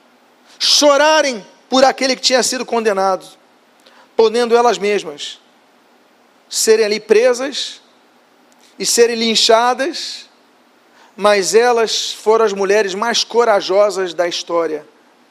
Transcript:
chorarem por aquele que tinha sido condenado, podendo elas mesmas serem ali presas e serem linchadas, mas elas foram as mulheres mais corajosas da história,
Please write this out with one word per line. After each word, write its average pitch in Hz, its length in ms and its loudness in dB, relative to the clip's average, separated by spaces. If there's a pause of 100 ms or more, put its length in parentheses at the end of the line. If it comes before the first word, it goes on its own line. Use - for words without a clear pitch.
(580)
chorarem 285 880 2 (240)
por 262 160 4
aquele 262 300 0
que - 80 -8
tinha 254 180 2
sido 247 240 -4
condenado, 196 600 -2 (880)
podendo 226 420 2
elas 233 220 2
mesmas 175 580 -6 (1120)
serem 220 340 0
ali 208 160 -2
presas 240 800 0 (1000)
e 190 80 -6
serem 233 300 2
linchadas, 233 1080 -2 (960)
mas 196 360 2
elas 233 580 0
foram 220 320 0
as 202 80 -2
mulheres 196 400 0
mais 220 300 -4
corajosas 196 880 0
da 175 140 -2
história, 165 600 -6 (440)